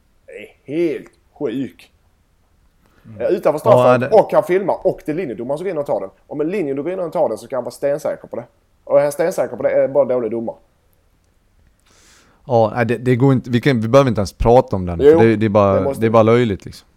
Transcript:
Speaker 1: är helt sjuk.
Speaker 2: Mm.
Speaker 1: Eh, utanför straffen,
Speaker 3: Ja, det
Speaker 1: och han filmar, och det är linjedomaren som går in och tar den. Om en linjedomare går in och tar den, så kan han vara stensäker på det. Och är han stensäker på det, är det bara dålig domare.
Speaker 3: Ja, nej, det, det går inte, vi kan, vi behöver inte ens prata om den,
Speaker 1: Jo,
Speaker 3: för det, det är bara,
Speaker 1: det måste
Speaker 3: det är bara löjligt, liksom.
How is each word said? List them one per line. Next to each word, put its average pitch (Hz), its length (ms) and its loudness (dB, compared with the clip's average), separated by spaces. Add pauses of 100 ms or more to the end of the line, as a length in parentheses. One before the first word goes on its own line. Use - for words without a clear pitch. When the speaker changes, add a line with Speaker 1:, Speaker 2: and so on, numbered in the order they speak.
(280)
Speaker 1:
är 104 460 -18
helt 147 360 -4 (300)
sjuk. 131 520 -8 (1120)
Speaker 2:
Mm. 110 160 -18
Speaker 1:
Eh, 120 60 -2
utanför 156 320 0
straffen, 123 200 4
Speaker 3:
Ja, 123 180 4
det 123 120 -4
Speaker 1:
och 190 240 2
han 156 100 2
filmar, 180 440 -2
och 160 180 -2
det 156 60 -4
är 147 40 -8
linjedomaren 135 420 -8
som 180 80 -12
går 196 60 -6
in 160 60 -8
och 143 80 -6
tar 113 140 -4
den. 95 100 -10 (180)
Om 147 140 -8
en 151 80 -4
linjedomare 156 460 -6
går 190 60 -8
in 170 60 -6
och 147 60 -12
tar 156 160 0
den, 110 80 -6
så 117 100 -20
kan 131 100 -8
han 123 60 -6
vara 123 80 -12
stensäker 143 560 -6
på - 80 -16
det. 113 80 -10 (400)
Och 135 160 2
är 143 40 4
han 147 80 -2
stensäker 160 460 -4
på 127 60 -6
det, 139 60 0
är 139 120 0
det 135 60 0
bara 135 180 0
dålig 120 260 -4
domare. 117 240 -8 (1900)
Speaker 3:
Ja, 117 280 2
nej, 120 100 0
det, 113 120 -2
det 123 180 0
går 135 180 4
inte, 127 160 -2
vi 120 120 0
kan, 131 200 2
vi 110 60 -2
behöver 135 220 4
inte 104 100 -2
ens 95 140 -6
prata 123 420 4
om 92 100 -6
den, 87 160 -6
Speaker 1:
Jo, 151 180 6
Speaker 3:
för 160 80 6
det, 113 80 4
det 104 100 0
är 107 40 0
bara, 101 240 4
Speaker 1:
det 95 100 2
måste - 180 -6
Speaker 3:
det 113 60 2
är 110 40 0
bara 113 120 6
löjligt, 113 420 2
liksom. - 320 -20